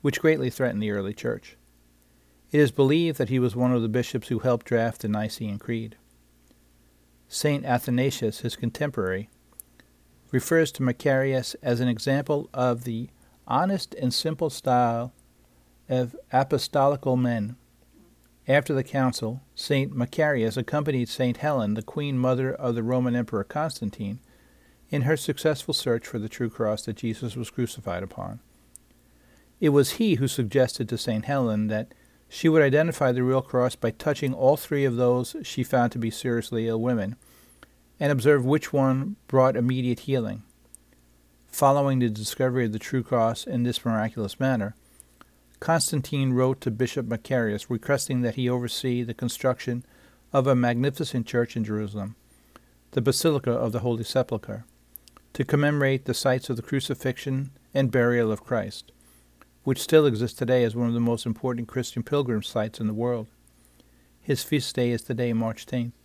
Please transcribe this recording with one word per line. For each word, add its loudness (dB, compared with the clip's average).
which -2
greatly 2
threatened -2
the -2
early -4
church. -8
It 6
is 6
believed 2
that 0
he 0
was 0
one 2
of 2
the -2
bishops -2
who 0
helped 0
draft 0
the -4
Nicene -4
Creed. -8
Saint 0
Athanasius, 0
his -6
contemporary, -4
refers 2
to -6
Macarius 0
as 0
an 0
example -2
of 0
the -6
honest 0
and -2
simple -2
style 0
of 0
apostolical 2
men. 0
After 4
the 0
council, -2
Saint 0
Macarius 0
accompanied 0
Saint 0
Helen, 0
the -4
queen -4
mother 2
of -2
the -2
Roman 0
Emperor -2
Constantine, -6
in 0
her 4
successful -2
search 0
for -6
the -4
true -4
cross -2
that -6
Jesus -4
was -6
crucified -4
upon. -10
It 4
was 6
he 2
who 0
suggested 0
to -4
Saint -2
Helen 0
that -4
she 0
would 6
identify 4
the 2
real 4
cross 0
by -2
touching -2
all 4
three 0
of 2
those 2
she -4
found 2
to -6
be 0
seriously -4
ill 0
women, -2
and 0
observe 4
which 0
one 2
brought 4
immediate 0
healing. -2
Following 2
the 4
discovery 0
of 0
the -6
true -2
cross 0
in -2
this -2
miraculous -2
manner, 0
Constantine 0
wrote 2
to -2
Bishop -2
Macarius -2
requesting -2
that 0
he 0
oversee -2
the -6
construction -2
of 2
a 6
magnificent 0
church 0
in 0
Jerusalem, -6
the 0
Basilica 2
of 0
the -2
Holy -2
Sepulchre, -2
to -2
commemorate 2
the -2
sites 0
of 0
the -8
crucifixion -4
and 2
burial 2
of -6
Christ, -6
which 0
still 6
exists 0
today 2
as 0
one 0
of 0
the 0
most 0
important -4
Christian -4
pilgrim -2
sites -4
in -2
the -2
world. -4
His -2
feast -2
day 0
is -2
today, -2
March -2
tenth. -4